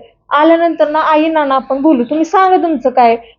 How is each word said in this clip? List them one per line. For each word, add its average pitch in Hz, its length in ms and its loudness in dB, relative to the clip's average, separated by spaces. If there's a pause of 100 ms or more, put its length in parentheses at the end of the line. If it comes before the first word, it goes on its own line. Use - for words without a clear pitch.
(300)
आल्यानंतर 320 580 0
ना 302 100 -4
आई 311 280 0
नाना 302 280 -2
आपण 269 280 -4
बोलू, 269 220 2
तुम्ही 302 200 -4
सांगा 381 320 2
तुमचं 320 340 -2
काय, 240 260 2 (220)